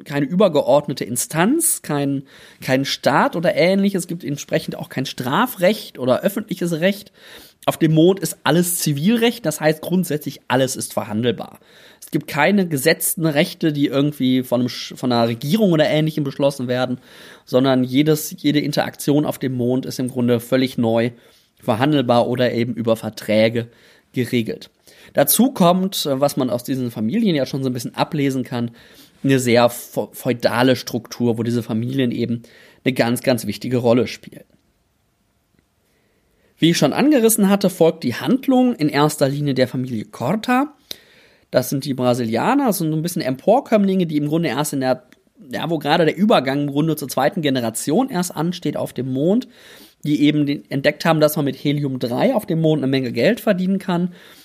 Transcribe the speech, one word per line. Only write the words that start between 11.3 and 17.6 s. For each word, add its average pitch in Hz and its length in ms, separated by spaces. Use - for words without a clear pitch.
Es - 100
gibt 156 160
keine 180 400
gesetzten 160 580
Rechte, 160 480
die 143 140
irgendwie 135 560
von 123 180
einem 123 60
Sch-, - 280
von 127 160
einer 117 160
Regierung 151 440
oder 156 160
Ähnlichem 151 360
beschlossen 139 440
werden, 123 320
sondern 131 380